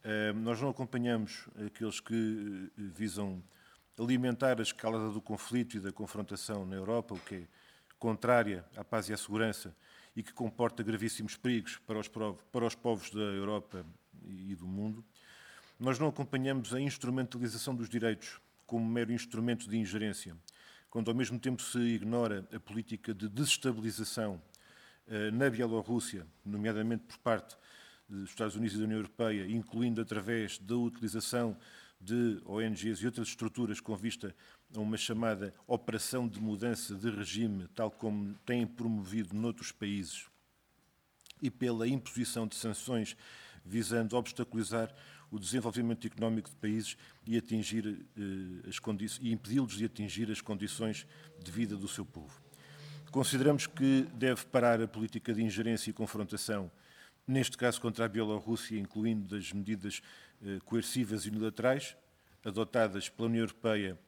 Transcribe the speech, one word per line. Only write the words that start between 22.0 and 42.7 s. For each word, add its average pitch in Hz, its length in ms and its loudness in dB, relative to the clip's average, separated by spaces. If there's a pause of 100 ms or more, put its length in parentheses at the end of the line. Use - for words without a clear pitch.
a - 60 -8
política 110 520 -6
de 104 160 -2
desestabilização, 110 1120 0 (680)
eh, 107 260 0
na 131 180 4
Bielorrússia, 110 760 0 (200)
nomeadamente 110 580 0
por - 140 -18
parte 110 400 0 (500)
dos 98 220 -8
Estados 107 260 -2
Unidos 107 200 0
e 107 40 0
da 107 60 2
União 110 140 0
Europeia, 107 460 0
incluindo 113 540 0
através 107 580 -2
da 104 200 -2
utilização 113 800 0 (420)
de 110 460 2
O 101 160 0
N 110 120 2
Gs 98 280 -2
e 110 40 0
outras 117 220 -2
estruturas 110 540 -2
com 110 160 -2
vista 101 360 -4 (420)
a 110 40 -4
uma 107 160 0
chamada 110 580 0 (140)
operação 120 600 0
de 101 120 -4
mudança 107 560 0
de 107 140 0
regime, 101 640 0
tal 110 160 0
como 104 420 -2 (120)
têm 123 200 2
promovido 107 680 -2
noutros 110 380 -2
países, 101 540 -4 (1120)
e 135 100 0
pela 117 360 0
imposição 117 600 0
de - 80 -6
sanções 113 600 -2 (500)